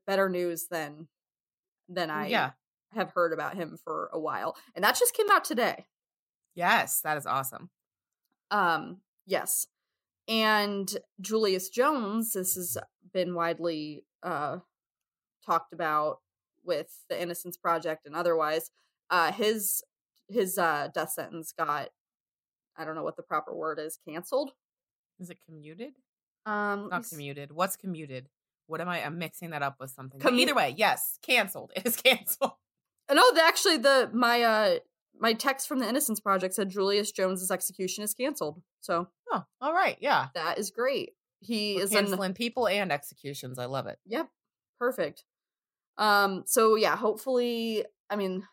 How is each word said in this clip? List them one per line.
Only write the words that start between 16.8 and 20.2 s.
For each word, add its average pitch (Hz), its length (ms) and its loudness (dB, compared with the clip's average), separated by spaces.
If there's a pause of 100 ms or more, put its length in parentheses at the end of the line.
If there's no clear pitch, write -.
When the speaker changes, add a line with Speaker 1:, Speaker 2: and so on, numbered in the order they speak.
Speaker 1:
the - 100 -4
Innocence 175 380 -8
Project 165 480 -2
and 147 100 -12
otherwise, 160 540 0 (400)
uh, 170 220 4
his, 214 520 -2 (440)